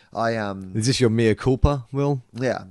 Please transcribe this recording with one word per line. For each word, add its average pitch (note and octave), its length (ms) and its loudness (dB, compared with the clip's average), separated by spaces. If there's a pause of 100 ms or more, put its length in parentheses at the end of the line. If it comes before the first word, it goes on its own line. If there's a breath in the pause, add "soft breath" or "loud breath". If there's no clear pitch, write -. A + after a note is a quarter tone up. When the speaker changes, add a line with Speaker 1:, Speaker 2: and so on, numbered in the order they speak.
(140 loud breath)
Speaker 1:
I, A2+ 240 -2
um G2 360 -6
Speaker 2:
Is A2 140 -2
this C3 140 0
your A#2+ 80 6
mea A2 260 4
culpa, C3+ 560 0
Will? C#3 320 -2 (100)
Speaker 1:
Yeah, A#2+ 380 -4